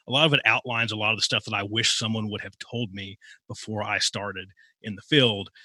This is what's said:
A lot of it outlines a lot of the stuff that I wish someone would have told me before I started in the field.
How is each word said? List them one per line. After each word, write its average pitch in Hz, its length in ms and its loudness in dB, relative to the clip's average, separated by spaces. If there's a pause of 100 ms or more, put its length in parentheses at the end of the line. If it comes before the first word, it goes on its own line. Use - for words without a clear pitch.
A - 40 -6
lot 143 140 6
of 151 80 4
it 139 120 -2
outlines 117 460 2
a 107 40 -4
lot 107 160 0
of 110 60 -2
the 107 60 -2
stuff - 220 0
that 110 80 -6
I 101 100 0
wish 104 340 2
someone 110 320 0
would 104 120 -6
have - 180 -12
told 117 340 -6
me 98 240 -10 (300)
before 107 360 -6
I 104 160 0
started 95 500 -4 (340)
in 110 120 -6
the 98 60 -12
field. 113 480 4 (160)